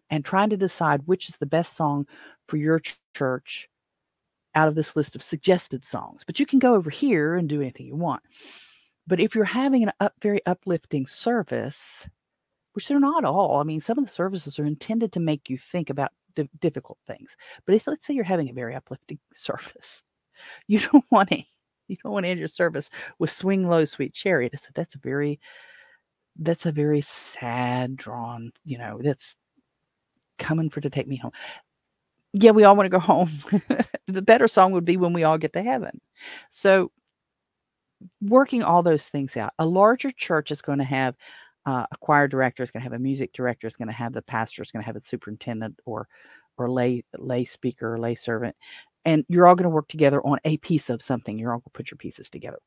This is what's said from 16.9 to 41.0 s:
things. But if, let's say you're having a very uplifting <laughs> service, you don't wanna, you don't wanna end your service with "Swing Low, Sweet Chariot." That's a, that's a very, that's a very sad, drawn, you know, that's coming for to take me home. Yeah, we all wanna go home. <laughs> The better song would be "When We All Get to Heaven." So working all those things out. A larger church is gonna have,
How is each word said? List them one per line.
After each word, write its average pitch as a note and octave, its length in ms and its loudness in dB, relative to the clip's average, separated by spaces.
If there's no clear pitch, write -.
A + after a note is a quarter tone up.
things. - 280 -18
But F#3 100 4
if, A3 120 0
let's D4+ 180 -6
say D4 80 -4
you're B3+ 100 -2
having E3+ 260 -2
a A#2+ 40 -14
very B2+ 220 -8
uplifting - 500 -16
<laughs> - 80 -20
service, - 720 -14
you G#3 120 4
don't - 320 6
wanna, G3 260 4
you F#3 160 -10
don't G#3 100 -6
wanna F#3+ 140 -2
end F3+ 120 -4
your D#3 80 -6
service E3 420 -2
with D#3+ 100 0
"Swing F#3+ 380 -2
Low, E3 180 4
Sweet - 280 -6
Chariot." C#3+ 380 -2
That's - 160 -14
a, - 60 -20
that's - 220 -8
a C#3 40 -20
very, C#3+ 400 -4
that's E3 260 -4
a E3+ 60 -2
very D3 300 0
sad, B2+ 960 -6
drawn, A#2 540 -12
you C3+ 140 -10
know, A2 260 -12
that's - 320 -4
coming D#3+ 300 -2
for D3 120 -8
to D3 80 -4
take C#3 180 -6
me C3+ 100 -6
home. - 140 -12
Yeah, A3 180 10
we G#3+ 120 10
all G3+ 120 12
wanna G3 140 4
go F3+ 100 4
home. E3 300 4
<laughs> G3+ 80 4
The F#3+ 140 -4
better A3+ 280 6
song F#3+ 240 6
would F3 100 0
be F3 140 2
"When F3 160 0
We F3 100 0
All D#3+ 140 4
Get D#3 160 -6
to F3+ 80 -4
Heaven." B3 400 -4
So F#3+ 420 4
working B3 420 4
all E3+ 200 4
those D#3+ 240 2
things C#3 300 -6
out. G#2+ 220 -6
A E3 60 0
larger G#3 460 4
church D#3 400 -4
is D3 100 -8
gonna C#3 220 -2
have, C3 320 -2